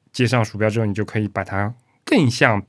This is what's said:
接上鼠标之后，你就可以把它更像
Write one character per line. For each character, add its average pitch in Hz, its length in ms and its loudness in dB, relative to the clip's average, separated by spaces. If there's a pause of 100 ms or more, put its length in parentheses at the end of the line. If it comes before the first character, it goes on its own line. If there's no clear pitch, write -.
(120)
接 127 160 0
上 123 180 2
鼠 107 120 -12
标 110 120 2
之 110 100 -2
后， 110 60 0
你 101 80 -2
就 104 100 -4
可 107 160 -4
以 104 80 -2
把 98 160 -6
它 101 300 -4 (320)
更 180 240 4
像 117 400 2